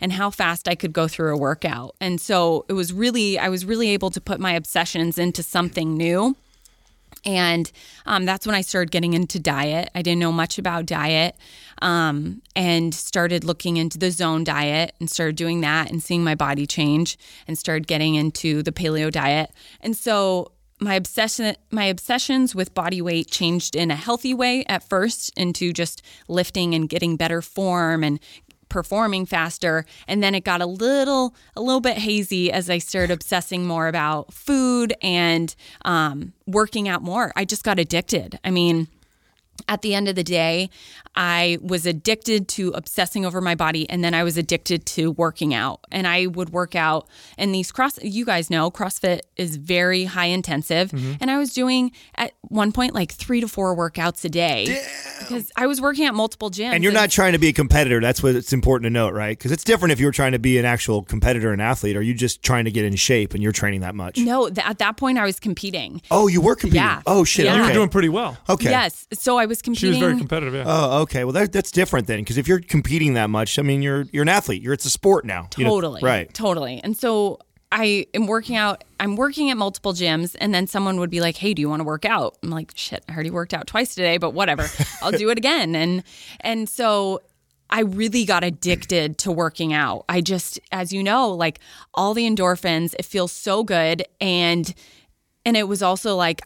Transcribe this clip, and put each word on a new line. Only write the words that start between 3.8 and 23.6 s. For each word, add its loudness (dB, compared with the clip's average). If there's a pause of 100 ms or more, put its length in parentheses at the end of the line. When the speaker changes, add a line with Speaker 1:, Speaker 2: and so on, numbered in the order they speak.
Speaker 1:
able 0
to -6
put -6
my 0
obsessions -2
into -2
something -2
new. 0 (920)
And, 0 (340)
um, 0
that's -2
when 0
I 2
started -2
getting 2
into 0
diet. -2
I -4
didn't 2
know 2
much -2
about -4
diet, 0 (440)
um, 0 (120)
and 0
started -2
looking -2
into -2
the 0
Zone -2
diet -2
and -4
started -2
doing -2
that 0
and -4
seeing 0
my 2
body -2
change 0 (320)
and -6
started -4
getting 0
into 0
the -4
paleo -2
diet. 0 (300)
And -6
so 0 (280)
my 0
obsession, -2 (140)
my 0
obsessions 0
with -4
body -2
weight -2
changed -2